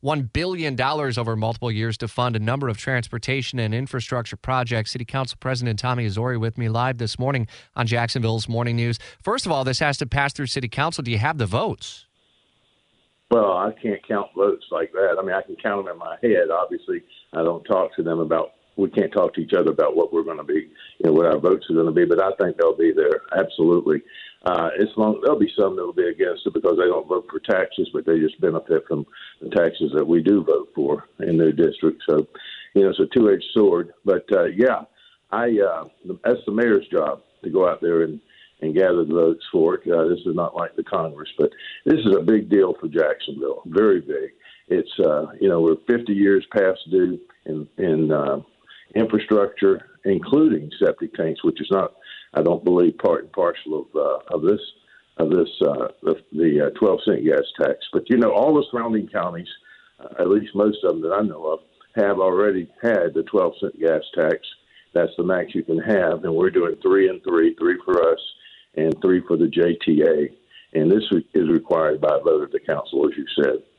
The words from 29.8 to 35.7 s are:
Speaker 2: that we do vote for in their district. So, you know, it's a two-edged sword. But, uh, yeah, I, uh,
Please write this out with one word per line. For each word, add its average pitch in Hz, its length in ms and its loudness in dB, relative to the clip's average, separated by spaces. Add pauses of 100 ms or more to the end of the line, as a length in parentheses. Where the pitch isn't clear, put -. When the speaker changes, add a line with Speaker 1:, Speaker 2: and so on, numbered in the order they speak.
Speaker 2:
that 73 140 0
we 82 160 2
do 92 220 4
vote 73 280 0
for 73 300 -2 (160)
in 82 180 0
their 80 140 4
district. 78 580 0
So, 78 160 2 (500)
you 196 80 6
know, 196 80 4
it's - 100 -6
a - 120 2
two-edged 104 300 4 (100)
sword. 87 400 2 (120)
But, 92 260 0
uh, 92 140 2 (100)
yeah, 110 300 2 (460)
I, 113 280 0
uh, 85 240 0 (400)